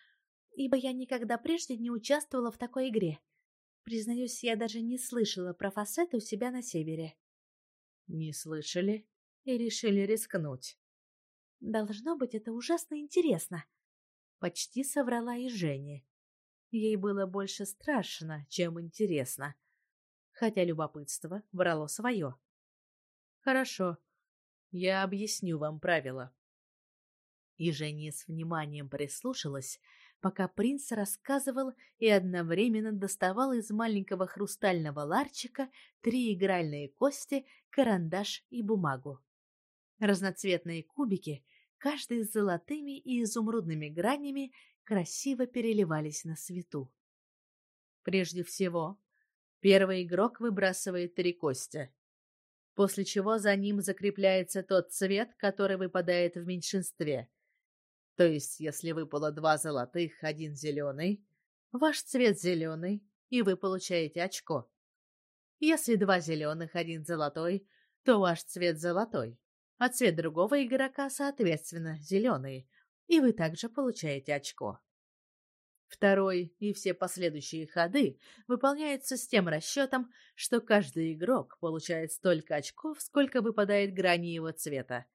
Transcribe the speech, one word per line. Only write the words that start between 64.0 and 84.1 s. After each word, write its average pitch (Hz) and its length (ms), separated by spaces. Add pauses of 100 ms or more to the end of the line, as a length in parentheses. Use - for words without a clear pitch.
очко. - 480 (880)
Если 302 380
два 185 240
зеленых, 156 560
один 165 280
золотой, 165 640 (380)
то 226 160
ваш 175 240
цвет 175 340
золотой, 170 640 (380)
а 247 100
цвет 240 260
другого 170 500
игрока, 269 460
соответственно, 170 880
зеленый, 151 680 (400)
и 339 120
вы 254 120
также 165 360
получаете 156 640
очко. - 440 (1120)
Второй 190 680
и 208 140
все 190 220
последующие 160 720
ходы 175 520 (280)
выполняются 277 720
с - 100
тем 190 220
расчетом, 254 640 (240)
что - 260
каждый 165 540
игрок 180 460
получает 160 520
столько 160 440
очков, 294 440
сколько 269 420
выпадает 202 520
грани 175 340